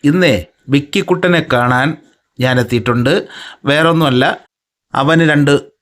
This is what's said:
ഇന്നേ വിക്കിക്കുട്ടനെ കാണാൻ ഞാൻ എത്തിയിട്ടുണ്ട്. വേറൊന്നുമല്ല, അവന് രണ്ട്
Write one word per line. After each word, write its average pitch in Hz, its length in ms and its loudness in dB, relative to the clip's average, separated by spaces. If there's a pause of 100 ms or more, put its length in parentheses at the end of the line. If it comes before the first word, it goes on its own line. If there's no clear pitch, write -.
ഇന്നേ 165 260 2 (380)
വിക്കിക്കുട്ടനെ 175 680 0 (120)
കാണാൻ 123 360 0 (540)
ഞാൻ 127 180 0
എത്തിയിട്ടുണ്ട്. 120 500 -2 (580)
വേറൊന്നുമല്ല, 151 560 2 (760)
അവന് 160 300 2
രണ്ട് 143 200 2 (320)